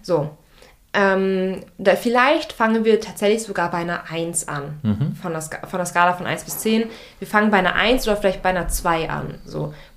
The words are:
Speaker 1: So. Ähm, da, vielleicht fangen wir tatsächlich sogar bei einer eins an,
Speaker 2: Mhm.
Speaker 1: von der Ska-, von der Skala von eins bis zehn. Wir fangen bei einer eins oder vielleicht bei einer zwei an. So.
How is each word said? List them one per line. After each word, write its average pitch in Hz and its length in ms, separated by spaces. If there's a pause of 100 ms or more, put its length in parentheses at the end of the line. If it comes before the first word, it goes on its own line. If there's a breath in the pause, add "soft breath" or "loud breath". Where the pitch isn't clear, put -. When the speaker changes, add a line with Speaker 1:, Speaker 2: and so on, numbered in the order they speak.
Speaker 1:
So. 151 260 (640 soft breath)
Ähm, 190 680 (180)
da, 190 160
vielleicht 254 580
fangen 220 320
wir 220 160
tatsächlich 214 420
sogar 175 280
bei 175 80
einer 170 320
eins 165 360
an, 147 360
Speaker 2:
Mhm. 110 360
Speaker 1:
von 175 120
der 160 100
Ska-, - 260
von 185 120
der 175 80
Skala 175 260
von 180 140
eins 160 160
bis - 160
zehn. 220 260 (340 loud breath)
Wir 190 80
fangen 214 240
bei 208 60
einer 180 180
eins 240 320
oder 208 80
vielleicht 190 280
bei 190 60
einer 180 180
zwei 165 420
an. 151 260 (100)
So. 151 280 (240 loud breath)